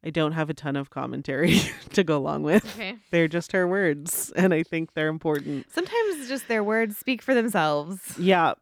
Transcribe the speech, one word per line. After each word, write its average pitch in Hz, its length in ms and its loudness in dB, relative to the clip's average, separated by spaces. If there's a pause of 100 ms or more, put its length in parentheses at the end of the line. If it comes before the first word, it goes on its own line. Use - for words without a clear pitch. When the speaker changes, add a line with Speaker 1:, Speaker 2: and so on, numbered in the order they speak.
Speaker 1:
I 160 60 -6
don't 156 220 0
have 156 180 -2
a 151 40 -2
ton 139 220 -4
of 139 140 -6
commentary 135 680 2 (140)
<laughs> - 180 -20
to 196 120 4
go 156 140 0
along 147 240 -2
with. 160 220 4 (120)
Speaker 2:
Okay. 220 200 -8 (140)
Speaker 1:
They're 165 180 4
just 165 240 -4
her 185 140 2
words, 175 720 -2
and 185 160 4
I 165 100 2
think 160 320 -6
they're 156 140 0
important. 151 640 -4
Speaker 2:
Sometimes 370 580 -2
just 269 200 -6
their 220 160 0
words 220 340 0
speak 254 240 -4
for 269 120 0
themselves. 180 840 0
Speaker 1:
Yeah. 175 440 4